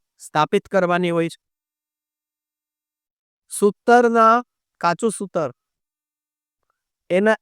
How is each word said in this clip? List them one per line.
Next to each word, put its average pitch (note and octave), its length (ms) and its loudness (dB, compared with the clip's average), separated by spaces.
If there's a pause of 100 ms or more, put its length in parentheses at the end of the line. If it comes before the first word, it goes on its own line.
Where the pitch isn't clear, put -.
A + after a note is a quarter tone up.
(180)
સ્થાપિત D#3 500 -4
કરવાની F3 420 -2
હોય E3 180 -2
છે. - 120 -16 (2000)
સૂતરના, A#3 920 2 (380)
કાચું F3 300 -2
સૂતર, F3+ 380 -8 (1600)
એના G#3 320 0